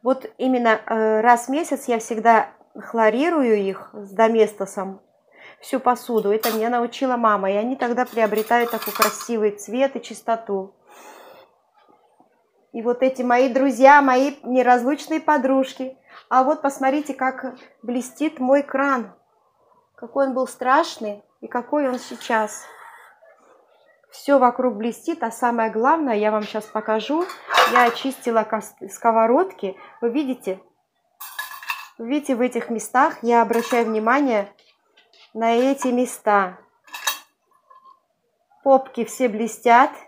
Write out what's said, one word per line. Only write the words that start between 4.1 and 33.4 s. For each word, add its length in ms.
Доместосом, 920
всю 200
посуду. 520
Это 200
меня 180
научила 480
мама, 340
и 40
они 200
тогда 300
приобретают 680
такой 220
красивый 580
цвет 440
и 60
чистоту. 720
И 100
вот 220
эти 180
мои 280
друзья, 520
мои 420
неразлучные 760
подружки. 760
А 140
вот 180
посмотрите, 520
как 420
блестит 580
мой 240
кран. 500
Какой 320
он 60
был 140
страшный 760
и 60
какой 420
он 100
сейчас. 640
Все 300
вокруг 360
блестит, 480
а 80
самое 380
главное, 460
я 160
вам 120
щас 220
покажу. 600
Я 120
очистила 600
кас-, 320
сковородки. 880
Вы 80
видите? 500
Вы 100
видите, 280
в 60
этих 280
местах 520
я 200